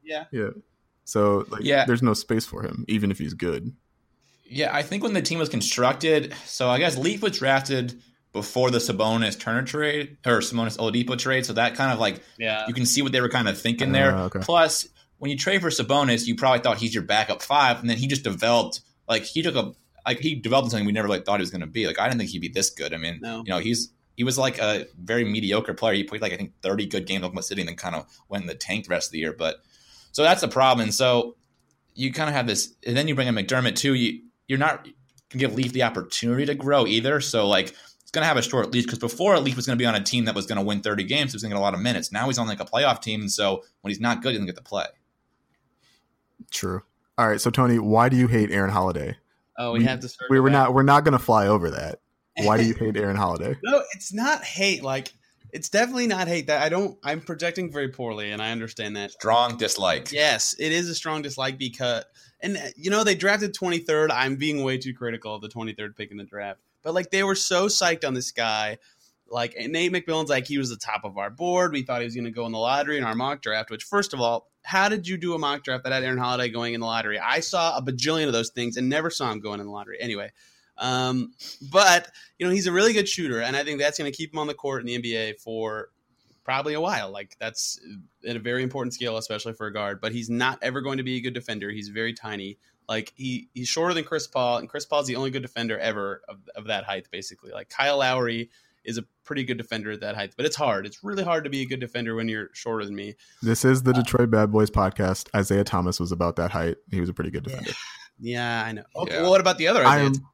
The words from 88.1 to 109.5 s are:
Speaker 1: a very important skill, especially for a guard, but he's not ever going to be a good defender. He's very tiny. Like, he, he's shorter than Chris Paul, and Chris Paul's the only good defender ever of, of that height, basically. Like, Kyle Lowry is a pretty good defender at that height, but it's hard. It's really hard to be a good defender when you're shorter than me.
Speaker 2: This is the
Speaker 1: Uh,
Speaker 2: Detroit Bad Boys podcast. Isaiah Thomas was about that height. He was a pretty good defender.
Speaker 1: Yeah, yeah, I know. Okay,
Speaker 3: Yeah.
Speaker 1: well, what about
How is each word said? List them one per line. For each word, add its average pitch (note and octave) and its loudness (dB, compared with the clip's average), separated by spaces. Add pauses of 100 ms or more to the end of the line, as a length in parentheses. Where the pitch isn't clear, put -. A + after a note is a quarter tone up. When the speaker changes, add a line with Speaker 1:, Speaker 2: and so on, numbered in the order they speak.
Speaker 1:
a A#2 -6
very B2 -4
important B2+ -6
skill, A2+ -4
especially A2 -8
for A2 -10
a G#2 -8
guard, G2+ -4
but A2 -4
he's A#2 -6
not B2+ 0
ever B2+ -4
going C3+ -6
to C3 -6
be B2+ -4
a B2 -4
good B2 -8
defender. G#2+ -8
He's G#2 -10
very A2+ -6
tiny. G2+ -10 (320)
Like, A2 -6
he, B2+ -8
he's B2 -8
shorter E3+ 0
than E3 -2
Chris D#3 -6
Paul, B2 0
and - -6
Chris D3 -10
Paul's D3 0
the B2 -4
only C3+ -4
good B2+ -6
defender A#2 -6
ever G2+ -4
of, G2+ -16 (180)
of G#2+ -14
that G2+ -4
height, G2 -8
basically. - -14
Like, G2 -14
Kyle C#3+ 0
Lowry B2 0 (340)
is A#2+ -8
a A#2 -8 (200)
pretty C#3 -4
good B2 -6
defender A2 -8
at G#2 -10
that G#2 -6
height, G2+ -6
but C3+ 0
it's - -2
hard. A2 0
It's - -16
really G3 -4
hard E3 0
to C#3+ -6
be C#3 -4
a C3 -4
good B2+ -6
defender A#2 -6
when A2+ -2
you're A2 -6
shorter A2 -6
than G2+ -8
me. G2+ -10 (260)
Speaker 2:
This A2+ 0
is C3 6
the B2+ 4
Speaker 1:
Uh, B2 6
Speaker 2:
Detroit A#2+ 4
Bad G#2+ 6
Boys G#2+ 4
podcast. F#2+ 0
Isaiah G2+ 2
Thomas F2+ 0
was E2+ -2
about E2+ 0
that E2+ 0
height. E2+ -2 (120)
He F#2+ -2
was F2 0
a - -6
pretty E2 -6
good - -8
defender. - -8 (460)
Speaker 1:
Yeah, A#2+ -4
yeah, - -2
I A2 -6
know. G#2+ -10 (120)
Okay, F3+ -4
Speaker 3:
Yeah. - 0
Speaker 1:
well, F3 6
what C#4+ 8
about F3+ 4